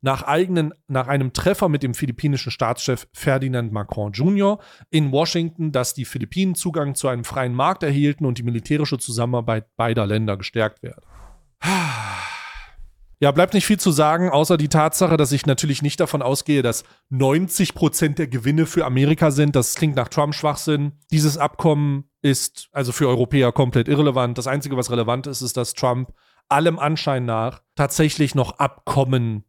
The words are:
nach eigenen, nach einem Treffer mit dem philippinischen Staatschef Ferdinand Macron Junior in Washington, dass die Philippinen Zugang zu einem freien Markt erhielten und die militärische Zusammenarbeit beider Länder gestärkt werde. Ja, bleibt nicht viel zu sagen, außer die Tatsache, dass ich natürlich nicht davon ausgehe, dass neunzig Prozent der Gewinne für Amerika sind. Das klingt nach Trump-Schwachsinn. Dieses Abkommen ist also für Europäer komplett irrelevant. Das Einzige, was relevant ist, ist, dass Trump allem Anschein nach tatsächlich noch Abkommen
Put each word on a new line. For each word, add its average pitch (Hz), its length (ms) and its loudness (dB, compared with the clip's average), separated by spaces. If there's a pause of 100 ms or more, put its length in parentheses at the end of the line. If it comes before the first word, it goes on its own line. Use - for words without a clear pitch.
nach 135 220 -2
eigenen, 165 500 0 (140)
nach 131 200 -2
einem 135 240 0
Treffer 190 380 0
mit 143 120 0
dem 123 120 -2
philippinischen 135 580 -2
Staatschef - 640 -2
Ferdinand 127 580 -2
Macron 104 400 -6
Junior 196 480 2 (300)
in 147 240 0
Washington, 160 580 -2
dass 127 220 0
die 131 100 -8
Philippinen 175 500 -2
Zugang 147 420 -4
zu - 120 -2
einem 120 160 -2
freien 127 300 -4
Markt 160 300 0
erhielten 147 420 2
und 123 120 0
die 120 60 -8
militärische 131 540 -2
Zusammenarbeit 117 800 -2
beider 113 280 0
Länder 107 300 0
gestärkt 107 480 -4
werde. - 200 -16 (2250)
Ja, 143 100 4
bleibt 175 220 2
nicht 196 120 4
viel 214 140 2
zu 185 120 2
sagen, 156 380 4
außer 151 260 4
die 151 140 2
Tatsache, 160 480 2
dass 143 160 2
ich 135 120 0
natürlich 139 360 0
nicht 147 180 -2
davon 151 220 0
ausgehe, 135 400 0
dass 120 240 0 (240)
neunzig 143 640 2
Prozent 151 440 0
der 156 100 -2
Gewinne 131 380 0
für 160 200 0
Amerika 139 460 2
sind. 143 260 2
Das - 180 0
klingt 147 220 0
nach 120 100 0
Trump-Schwachsinn. 147 840 -2 (180)
Dieses 151 260 2
Abkommen 147 680 0 (160)
ist - 500 -2
also 127 220 -4
für 139 160 2
Europäer 127 420 2
komplett 127 380 2
irrelevant. 131 480 2
Das 123 100 -6
Einzige, 139 300 -4
was 123 120 -2
relevant 120 380 -2
ist, 131 140 -8
ist, 123 160 -6
dass 120 160 -4
Trump 123 400 -2 (340)
allem 160 320 2
Anschein 143 460 -2
nach 113 360 -4 (140)
tatsächlich 147 600 0
noch 127 220 -2
Abkommen 127 920 -2